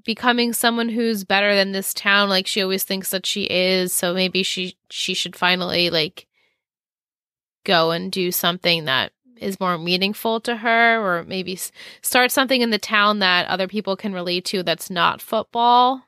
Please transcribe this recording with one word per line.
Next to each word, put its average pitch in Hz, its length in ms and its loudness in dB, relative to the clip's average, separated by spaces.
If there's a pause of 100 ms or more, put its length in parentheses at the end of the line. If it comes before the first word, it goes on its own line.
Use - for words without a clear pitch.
becoming 240 500 0
someone 233 340 0
who's 226 360 0
better 202 300 2
than 196 180 2
this 190 220 -4
town, 202 360 4
like 190 160 0
she 202 160 -2
always 190 220 0
thinks 190 260 -6
that 185 160 -4
she 202 180 -4
is. 185 480 0
So 175 220 -2
maybe 185 280 0
she, 185 340 -6 (140)
she - 240 -6
should 175 220 -6
finally, 180 540 0
like, 160 360 -2 (1400)
go 165 260 4
and 180 200 -4
do 180 220 -2
something 170 540 -2
that 131 260 0 (260)
is 196 220 -8
more 180 180 0
meaningful 196 640 -2
to 240 160 -4
her, 226 440 2
or 175 240 -2
maybe 185 300 -6
s-, - 180 -10 (280)
start 247 300 2
something 262 300 2
in 233 100 2
the 208 80 0
town 208 420 2
that 180 280 4
other 185 180 -2
people 196 300 -4
can 202 160 -6
relate 180 340 -4
to 185 160 -4
that's 165 280 -4
not 170 320 0
football. 240 840 2